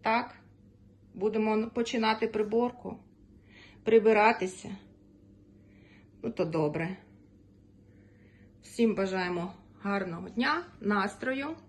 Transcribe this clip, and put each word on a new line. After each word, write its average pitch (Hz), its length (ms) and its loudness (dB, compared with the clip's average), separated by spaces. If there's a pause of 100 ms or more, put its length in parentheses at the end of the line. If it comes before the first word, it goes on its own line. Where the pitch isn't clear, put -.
Так? 226 340 -2 (760)
Будемо 214 540 0
починати 226 600 0
приборку, 220 720 -2 (840)
прибиратися. 214 920 4 (1500)
Ну, - 80 -4
то 180 140 -2
добре. 165 520 -2 (1600)
Всім 226 340 2
бажаємо 185 580 -2 (280)
гарного 185 480 -4
дня, 285 340 -2 (160)
настрою. 214 680 -2 (220)